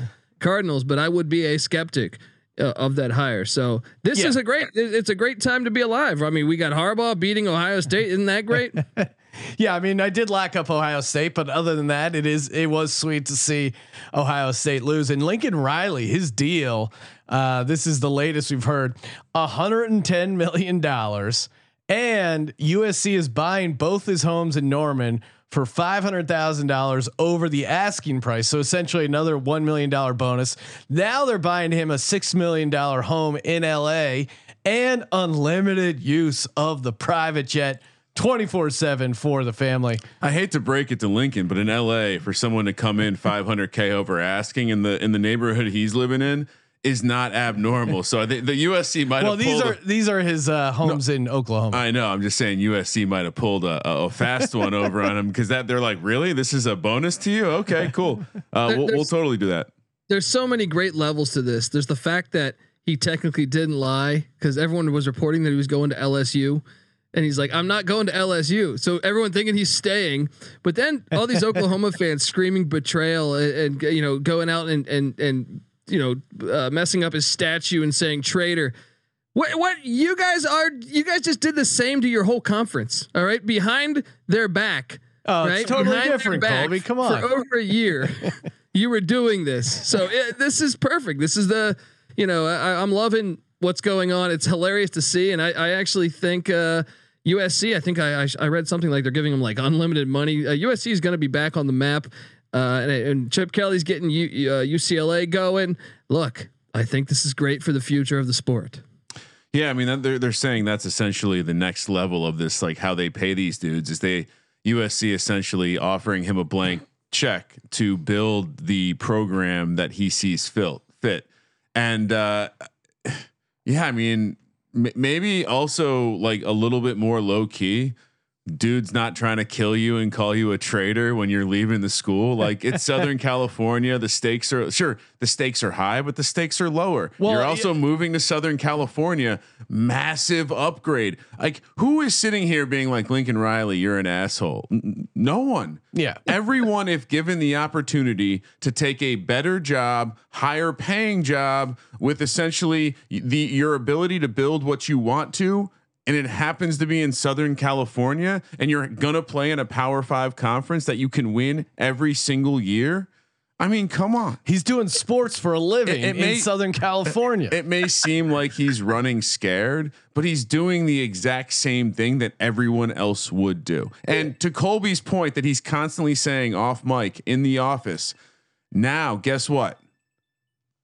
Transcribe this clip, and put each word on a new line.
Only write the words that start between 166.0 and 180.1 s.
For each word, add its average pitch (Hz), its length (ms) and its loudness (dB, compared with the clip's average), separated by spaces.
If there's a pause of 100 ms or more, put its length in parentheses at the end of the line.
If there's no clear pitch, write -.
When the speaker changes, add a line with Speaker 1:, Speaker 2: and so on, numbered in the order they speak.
Speaker 3:
It, 120 40 -2
it 185 120 -2
Speaker 2:
in 190 60 0
Speaker 3:
may, 208 140 2
Speaker 2:
Southern 196 360 0
California. 190 800 0
Speaker 3:
it 165 140 -2
may 175 220 0
seem 160 420 0
like 143 220 0
he's 139 280 0
running 117 400 0
scared, 117 720 -2 (220)
but 151 100 0
he's 151 220 -2
doing 170 400 2
the 143 140 2
exact 127 520 -2
same 123 400 0
thing 123 280 0
that 110 200 -2
everyone 117 520 2
else 101 380 -2
would 92 320 0
do. 80 280 -2 (140)
And 156 360 -2
to 175 100 0
Colby's 196 500 0
point 165 340 0
that 139 100 0
he's 139 160 2
constantly 151 540 0
saying 131 400 0
off 117 320 0
mic 123 400 0
in 131 160 2
the 131 160 2
office, 127 560 -2 (580)
now 131 440 2
guess 135 340 -2
what? 123 280 0 (1040)